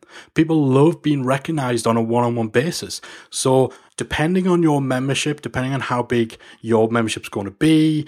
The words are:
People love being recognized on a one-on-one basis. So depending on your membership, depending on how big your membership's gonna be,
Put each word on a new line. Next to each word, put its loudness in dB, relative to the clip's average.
People 2
love 4
being 0
recognized -2
on 2
a 2
one-on-one 0
basis. -4
So 2
depending 0
on 4
your 2
membership, -2
depending -4
on -2
how -2
big -2
your 2
membership's -2
gonna -8
be, 2